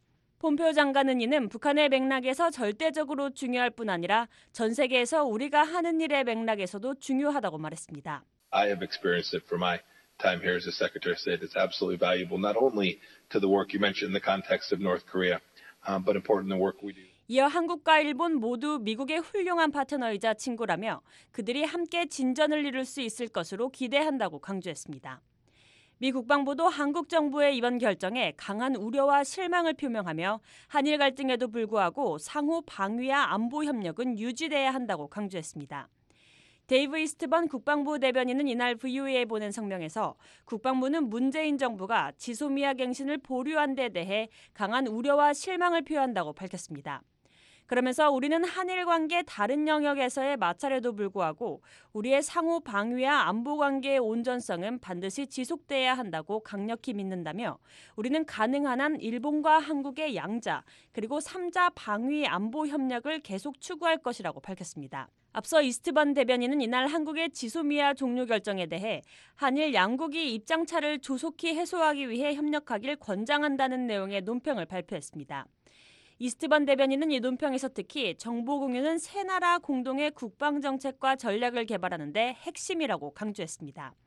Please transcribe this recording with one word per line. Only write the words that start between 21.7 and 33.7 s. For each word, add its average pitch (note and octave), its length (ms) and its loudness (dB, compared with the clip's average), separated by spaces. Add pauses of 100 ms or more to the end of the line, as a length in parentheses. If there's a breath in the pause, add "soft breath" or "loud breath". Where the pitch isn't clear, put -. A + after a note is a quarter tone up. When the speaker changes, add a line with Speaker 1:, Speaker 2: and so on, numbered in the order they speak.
Speaker 1:
진전을 C#4+ 600 2
이룰 C4 200 -2
수 C4+ 160 -8
있을 A3+ 280 -4
것으로 G3 400 -4
기대한다고 B3+ 680 -2
강조했습니다. D#3+ 840 -10 (760 soft breath)
미 C4 140 0
국방부도 C#4 560 2
한국 D4 400 0
정부의 D4 480 4
이번 B3 220 2
결정에 G#3+ 580 0
강한 B3 400 -2
우려와 C#4 480 4
실망을 F4 520 0
표명하며 G3+ 640 -2 (260 loud breath)
한일 D4 300 2
갈등에도 C4 500 2
불구하고 G#3+ 680 0
상호 D4+ 460 -2
방위와 A#3+ 720 0
안보 A#3+ 300 -2
협력은 A3+ 560 -2